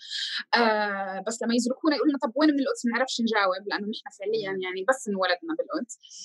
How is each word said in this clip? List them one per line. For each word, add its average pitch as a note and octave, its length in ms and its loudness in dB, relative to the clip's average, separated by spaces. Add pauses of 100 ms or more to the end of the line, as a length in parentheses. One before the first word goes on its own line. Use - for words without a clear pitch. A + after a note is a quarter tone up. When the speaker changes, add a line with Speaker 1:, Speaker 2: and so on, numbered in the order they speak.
(540)
Speaker 1:
آه، G3+ 720 0
بس A3+ 160 -4
لما A#3 120 2
يزرقونا B3 420 2
يقولوا D4+ 140 4
لنا: C#4 120 0
"طب C4 140 -2
وين D#4 140 6
من C#4 100 2
القدس؟" C4+ 260 -2
بنعرفش A#3+ 340 0
نجاوب، G3+ 480 2
لأنه G#3 240 -2
نحن - 140 -10 (120)
فعليًا G3+ 340 -2
Speaker 2:
مم. F#3+ 100 -2
Speaker 1:
يعني F#3 260 -4
بس - 200 0
انولدنا F#3+ 500 0
بالقدس. - 360 -6 (300)